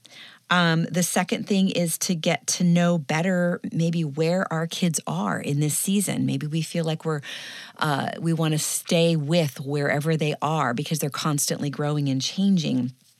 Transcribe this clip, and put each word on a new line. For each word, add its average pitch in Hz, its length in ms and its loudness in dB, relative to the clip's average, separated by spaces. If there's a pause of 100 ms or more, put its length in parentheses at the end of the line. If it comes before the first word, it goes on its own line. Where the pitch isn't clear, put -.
(500)
Um, 165 340 4
the 175 180 0
second 190 440 0
thing 190 240 2
is 170 280 0
to - 160 -2
get 165 340 -2
to - 160 0
know 175 340 4
better 175 640 0 (100)
maybe 165 320 0
where 160 480 0
our 165 140 -2
kids 165 400 -2
are 170 340 -4
in 143 180 -2
this 151 180 0
season. 190 500 0
Maybe 139 200 -2
we 160 140 -2
feel 165 240 -2
like 160 220 -4
we're, 151 160 -2 (560)
uh, 147 320 0 (100)
we 165 140 0
wanna 156 240 2
stay 170 580 2
with 151 420 0
wherever 143 600 0
they 151 240 0
are 143 320 0
because 147 240 -2
they're 151 100 -2
constantly 147 640 -2
growing 147 400 0
and 131 100 0
changing. 143 720 2 (280)